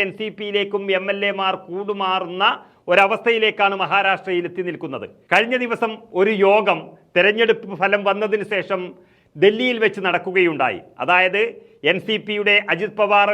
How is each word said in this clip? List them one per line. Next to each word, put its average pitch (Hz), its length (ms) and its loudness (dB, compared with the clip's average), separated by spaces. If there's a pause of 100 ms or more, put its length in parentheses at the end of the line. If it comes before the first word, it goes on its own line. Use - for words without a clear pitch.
എൻ 190 120 -6
സി 214 100 -8 (120)
പിയിലേക്കും 202 440 -4 (160)
എം 190 140 -4
എൽ 196 80 -4 (120)
എമാർ 190 220 -2 (140)
കൂടുമാറുന്ന 190 760 -4 (460)
ഒരവസ്ഥയിലേക്കാണ് 208 920 2
മഹാരാഷ്ട്രയിൽ 185 640 0
എത്തി 175 220 -8
നിൽക്കുന്നത്. 135 360 -8 (260)
കഴിഞ്ഞ 226 320 2
ദിവസം 233 280 -2 (280)
ഒരു 202 120 4 (140)
യോഗം 196 340 4 (360)
തെരഞ്ഞെടുപ്പ് 214 640 2
ഫലം 202 260 2
വന്നതിന് 208 460 -2
ശേഷം 190 260 -4 (600)
ഡൽഹിയിൽ 226 420 2
വെച്ച് 214 220 0
നടക്കുകയുണ്ടായി. 170 720 0 (240)
അതായത് 180 400 2 (480)
എൻ 185 160 2
സി 220 80 0 (120)
പിയുടെ 208 280 0 (180)
അജിത് 202 260 -4
പവാർ 202 360 4